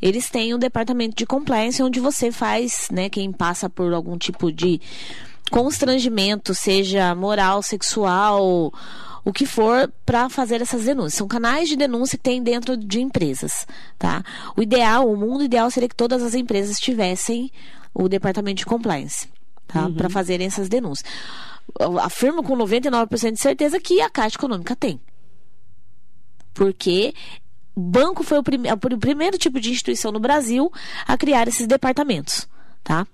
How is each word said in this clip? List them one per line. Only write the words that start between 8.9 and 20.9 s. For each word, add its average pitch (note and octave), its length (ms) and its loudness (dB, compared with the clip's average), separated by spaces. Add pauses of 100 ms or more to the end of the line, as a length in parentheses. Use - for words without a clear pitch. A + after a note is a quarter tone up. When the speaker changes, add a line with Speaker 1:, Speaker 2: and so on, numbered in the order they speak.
Speaker 1:
o G3+ 60 0
que C4+ 140 0
for, A#3 440 4 (140)
pra A#3+ 240 2
fazer A#3 320 0
essas A#3+ 240 -2
denúncias. A3 300 0
São G3+ 120 -2
canais A#3 400 2
de D4+ 100 0
denúncia C4 420 0
que - 60 -8
tem B3+ 180 2
dentro A#3+ 340 0
de G#3 240 -2
empresas, D#3 680 -2 (320)
tá? F3+ 240 0 (320)
O G#3 80 2
ideal, A#3 480 6
o G#3 60 2
mundo A#3+ 260 0
ideal A#3+ 280 4
seria B3 180 0
que - 60 -6
todas A#3+ 280 2
as A#3 120 0
empresas G#3 440 0
tivessem A3+ 720 0 (440)
o F#3 120 2
departamento G3 520 0
de - 80 -4
compliance, F#3+ 600 -2 (400)
tá? F3+ 200 0
Speaker 2:
Uhum. F3 80 -2
Speaker 1:
Pra F3 160 0
fazerem F#3 360 0
essas F#3+ 220 -2
denúncias. G3+ 420 -2 (680)